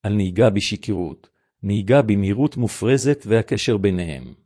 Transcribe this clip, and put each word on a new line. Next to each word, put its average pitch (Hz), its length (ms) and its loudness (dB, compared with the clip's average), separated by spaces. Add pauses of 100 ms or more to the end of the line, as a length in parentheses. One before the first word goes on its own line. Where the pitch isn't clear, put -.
על 101 100 -2
נהיגה 104 360 2
בשיכרות, 95 800 -6 (340)
נהיגה 101 380 2
במהירות 104 560 0
מופרזת 127 680 0
והקשר 107 520 0
ביניהם. 85 560 -2 (120)